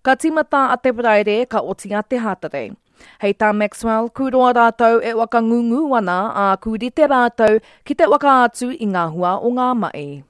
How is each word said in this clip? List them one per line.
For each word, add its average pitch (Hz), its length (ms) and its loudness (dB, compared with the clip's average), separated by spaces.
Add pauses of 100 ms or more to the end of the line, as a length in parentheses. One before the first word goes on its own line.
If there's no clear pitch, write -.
ka 262 140 2
timata 302 520 0
a 247 100 0
te 254 140 0
waraere, 214 540 0
ka - 160 -4
oti 190 320 -8
a 214 100 -4
te 247 160 -6
hātare. 175 440 -8 (560)
Hei 196 140 -2
tā 214 200 0
Maxwell, 220 560 -2
ku 262 220 -6
roa 254 220 4
rātou 233 500 4
e 233 100 -4
wakangungu 233 720 0 (120)
ana, 180 240 0 (120)
a 202 160 0 (100)
ku 220 180 -8
rite 247 320 0
rātou 233 520 2 (220)
ki - 140 -6
te - 120 4
wakaatu 254 680 2
i - 140 -6
ngā 180 240 -2
hua 180 260 -2
o 240 160 -2
ngā 254 220 0
mai. 147 320 -6 (220)